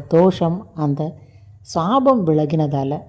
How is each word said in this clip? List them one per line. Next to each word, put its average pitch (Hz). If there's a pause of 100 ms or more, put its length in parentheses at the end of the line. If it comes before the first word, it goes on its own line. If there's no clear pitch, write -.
தோஷம், 175 (180)
அந்த 147 (600)
சாபம் 247
விலகினதால 151